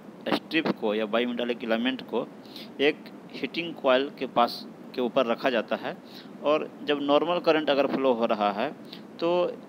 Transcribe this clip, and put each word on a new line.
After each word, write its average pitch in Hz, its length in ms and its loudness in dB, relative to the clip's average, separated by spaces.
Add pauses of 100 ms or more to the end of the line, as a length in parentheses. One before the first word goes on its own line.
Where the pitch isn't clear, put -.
(280)
strip - 380 0
को 107 280 0
या 110 120 0
बाईमेटालिक 120 580 0
इलामेंट 117 380 0
को 123 260 -4 (520)
एक 147 240 2 (280)
heating 160 420 -6
coil 135 440 4
के 135 80 -4
पास, 120 400 0 (280)
के 127 60 -4
ऊपर 123 260 2
रखा 117 240 2
जाता 110 260 0
है 143 200 -6 (480)
और 151 380 0
जब 143 200 0
normal 147 360 4
current 156 320 4
अगर 139 160 4
फ्लो 131 260 2
हो 113 140 2
रहा 104 260 2
है 120 200 -2 (480)
तो 175 320 2 (160)